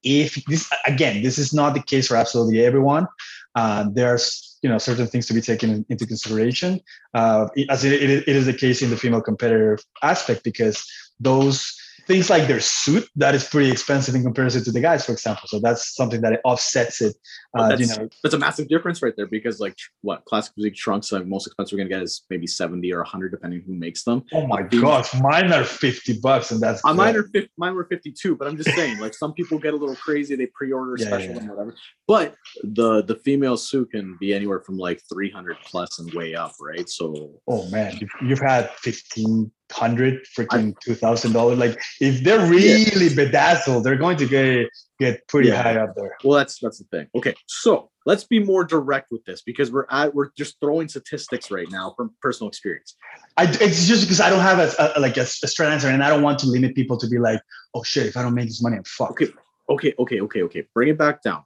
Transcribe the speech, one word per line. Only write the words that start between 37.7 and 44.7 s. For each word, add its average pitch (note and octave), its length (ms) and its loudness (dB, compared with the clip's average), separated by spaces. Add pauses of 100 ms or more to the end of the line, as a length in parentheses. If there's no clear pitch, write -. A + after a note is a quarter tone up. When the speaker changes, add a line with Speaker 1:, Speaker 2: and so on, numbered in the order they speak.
Speaker 1:
you've, G#2 120 -12 (100)
you've C3 200 0
had C3 300 2
fifteen A2 800 -4 (220)
hundred, B2 500 0 (160)
freaking A2+ 360 0
Speaker 2:
I - 100 -12
Speaker 1:
two A#2 100 -4
thousand A#2 380 0
dollars. A#2 260 4
Like, A#2+ 220 0 (220)
if C3 220 2
they're F3+ 300 6
Speaker 2:
Yeah. G#3+ 380 8
Speaker 1:
really F3 240 4
bedazzled, C#3+ 680 4
they're C3 120 2
going E3 220 0
to C#3 100 0
get, C3 420 2 (300)